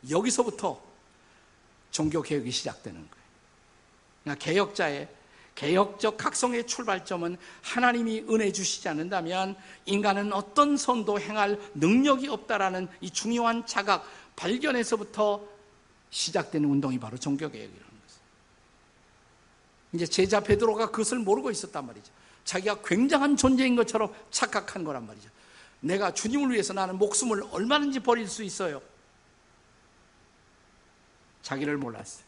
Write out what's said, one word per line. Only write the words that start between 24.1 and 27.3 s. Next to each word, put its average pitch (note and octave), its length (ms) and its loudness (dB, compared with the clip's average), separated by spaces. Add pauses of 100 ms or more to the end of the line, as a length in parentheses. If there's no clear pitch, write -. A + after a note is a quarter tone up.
착각한 G3+ 540 -4
거란 C3 240 -6
말이죠. G2+ 220 -20 (500)
"내가 F3+ 340 0
주님을 C4 400 0
위해서 G3 200 0
나는 F#3+ 240 -2
목숨을 G#3 540 0